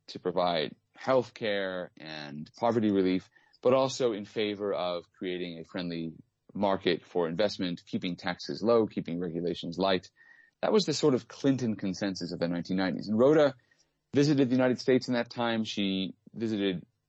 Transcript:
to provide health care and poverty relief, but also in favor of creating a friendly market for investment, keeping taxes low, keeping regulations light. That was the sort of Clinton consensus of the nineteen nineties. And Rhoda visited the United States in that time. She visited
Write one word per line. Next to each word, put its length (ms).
to 100
provide 560
health 380
care 640
and 600
poverty 320
relief, 380
but 100
also 400
in 120
favor 500
of 300
creating 420
a 60
friendly 480
market 500
for 240
investment, 580
keeping 300
taxes 460
low, 240
keeping 340
regulations 580
light. 300
That 100
was 120
the 100
sort 200
of 120
Clinton 500
consensus 560
of 60
the 100
nineteen 280
nineties. 320
And 100
Rhoda 360
visited 340
the 80
United 240
States 280
in 60
that 160
time. 340
She 500
visited 500